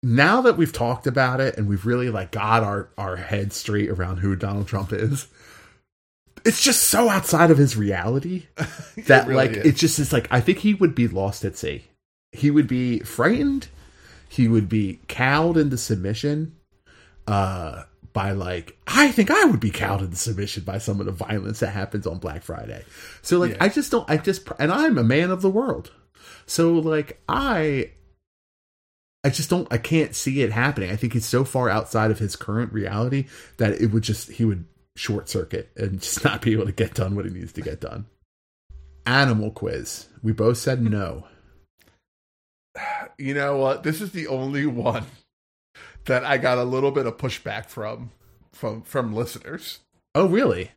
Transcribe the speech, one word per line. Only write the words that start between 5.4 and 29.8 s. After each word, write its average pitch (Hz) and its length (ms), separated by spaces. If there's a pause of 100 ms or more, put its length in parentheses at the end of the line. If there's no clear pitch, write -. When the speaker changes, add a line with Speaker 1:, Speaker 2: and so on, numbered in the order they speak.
Speaker 1:
it's 226 180
just 262 200
so 220 260
outside 170 400
of 156 80
his 135 180
reality 110 760
Speaker 2:
<laughs> - 60 (380)
It - 120
Speaker 1:
that, 127 200
Speaker 2:
really 131 200
Speaker 1:
like, 110 100
Speaker 2:
is. 101 80
Speaker 1:
it 151 100
just - 240
is, 143 140
like, 123 180
I 127 80
think 170 200
he 208 160
would 185 200
be 120 120
lost 98 360
at 95 140
sea. 71 280 (460)
He 147 200
would 147 160
be 123 320
frightened. 269 680 (640)
He 120 180
would 113 220
be 101 380
cowed 156 500
into 143 200
submission, 113 760 (720)
uh, 92 580 (300)
by, 98 180
like, 90 460 (100)
I 277 240
think 214 200
I 403 140
would 190 140
be 104 120
cowed 98 320
into 85 120
submission 101 480
by 98 140
some 101 220
of 95 80
the 95 40
violence 98 480
that 98 120
happens 101 360
on 87 120
Black 82 240
Friday. - 420 (380)
So, 175 160
like, 175 140
Speaker 2:
Yeah. - 80
Speaker 1:
I 214 80
just 285 220
don't, 160 180
I 156 80
just, 190 300 (120)
and 151 120
I'm 285 280
a 117 40
man 151 280
of 185 100
the 190 80
world. 214 420 (540)
So, 165 280
like, 156 540
I, 165 640 (1300)
I 139 80
just - 180
don't, 180 220
I 117 80
can't 156 360